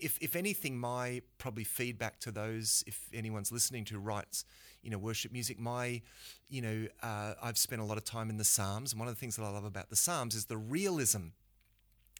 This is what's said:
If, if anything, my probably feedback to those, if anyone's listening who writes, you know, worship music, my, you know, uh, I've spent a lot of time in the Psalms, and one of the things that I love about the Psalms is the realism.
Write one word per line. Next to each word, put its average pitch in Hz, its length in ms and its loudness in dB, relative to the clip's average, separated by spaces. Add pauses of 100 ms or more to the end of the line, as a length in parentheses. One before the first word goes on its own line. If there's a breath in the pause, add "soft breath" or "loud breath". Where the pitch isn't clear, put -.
If, - 180 2
if 160 140 0
anything, 175 420 0
my 123 460 -2 (160)
probably 113 240 -4
feedback 120 560 -2
to 117 120 -6
those, 107 540 2
if - 260 -8
anyone's 110 400 -2
listening 117 380 2
who 110 80 -4
writes, 104 480 -2 (380 soft breath)
you 113 80 -6
know, 104 80 0
worship 110 320 -2
music, 120 280 -2
my, 120 440 -2 (440 loud breath)
you 131 140 -4
know, 110 260 0 (140)
uh, 104 400 -2
I've 117 160 0
spent 117 240 2
a 107 40 0
lot 104 120 0
of 107 80 -4
time 113 240 -2
in 110 80 0
the 107 80 2
Psalms, 107 480 4
and 110 60 -4
one 120 100 -2
of 117 60 -4
the - 40 -10
things 120 160 -4
that 113 80 -4
I 104 60 -2
love 101 160 -4
about 98 240 -6
the 107 60 0
Psalms 123 400 4
is 107 100 -2
the 113 120 -2
realism. 120 720 4 (920)